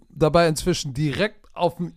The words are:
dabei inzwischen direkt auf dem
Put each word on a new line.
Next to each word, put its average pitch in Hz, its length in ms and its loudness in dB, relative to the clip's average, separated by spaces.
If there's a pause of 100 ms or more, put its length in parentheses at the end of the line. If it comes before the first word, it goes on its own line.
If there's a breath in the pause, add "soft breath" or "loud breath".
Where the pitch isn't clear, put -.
dabei 160 400 2
inzwischen 156 460 -2
direkt 151 600 -4
auf 170 220 -2
dem 175 220 -8